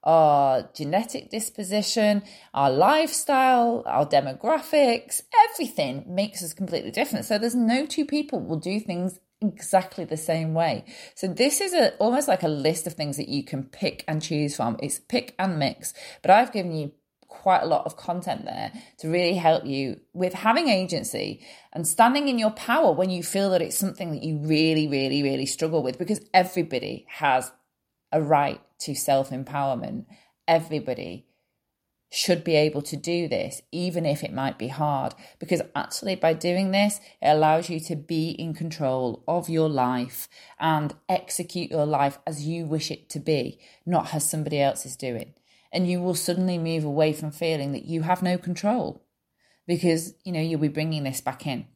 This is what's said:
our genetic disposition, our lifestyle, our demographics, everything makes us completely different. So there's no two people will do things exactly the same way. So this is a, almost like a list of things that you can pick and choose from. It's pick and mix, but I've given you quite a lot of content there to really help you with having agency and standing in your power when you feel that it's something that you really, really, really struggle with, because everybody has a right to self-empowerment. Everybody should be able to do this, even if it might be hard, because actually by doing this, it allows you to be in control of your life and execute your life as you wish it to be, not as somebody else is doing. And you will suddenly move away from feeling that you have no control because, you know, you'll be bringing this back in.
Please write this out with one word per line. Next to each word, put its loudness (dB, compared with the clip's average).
our 6
genetic -2
disposition, 0
our 4
lifestyle, 4
our 2
demographics, 2
everything -4
makes -4
us -10
completely -4
different. -2
So 0
there's -2
no 2
two -2
people -2
will -4
do -2
things -4
exactly 0
the -6
same -2
way. 0
So -6
this 0
is -2
a, 4
almost 2
like 2
a 2
list 0
of -6
things -6
that -6
you -4
can -6
pick -6
and -2
choose -2
from. -2
It's -6
pick -4
and -2
mix, -4
but 2
I've 6
given -4
you -6
quite 2
a -2
lot 2
of -8
content -6
there -8
to -8
really 2
help 4
you -4
with -2
having 2
agency -2
and -6
standing 4
in 0
your 2
power 2
when 2
you -2
feel 0
that 4
it's -4
something -4
that -6
you -2
really, 2
really, 0
really 0
struggle -2
with, -4
because -2
everybody 0
has 0
a 2
right 2
to -8
self-empowerment. -2
Everybody -2
should 0
be 0
able 4
to -8
do -4
this, -4
even -2
if -2
it -10
might -4
be -6
hard, -2
because -2
actually -6
by 2
doing 0
this, 2
it 2
allows 4
you -4
to -6
be -2
in -6
control -2
of -2
your 2
life -2
and 0
execute -4
your 0
life 0
as -6
you -4
wish -4
it -12
to -8
be, -2
not 0
as -2
somebody -2
else 0
is -14
doing. -8
And 0
you 0
will 0
suddenly 0
move -2
away 2
from -6
feeling -2
that -6
you -4
have 0
no 0
control -4
because, 0
you -6
know, -2
you'll 0
be 2
bringing -2
this -4
back -6
in. -6